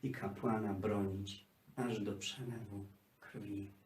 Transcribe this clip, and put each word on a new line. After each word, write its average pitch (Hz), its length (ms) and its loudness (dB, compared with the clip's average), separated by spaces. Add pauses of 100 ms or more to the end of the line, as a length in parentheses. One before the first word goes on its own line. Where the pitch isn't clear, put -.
i 135 80 2
kapłana 107 600 2
bronić 98 720 2 (300)
aż 117 260 2
do 98 160 0
przelewu 110 680 -4 (340)
krwi. 101 520 -6 (140)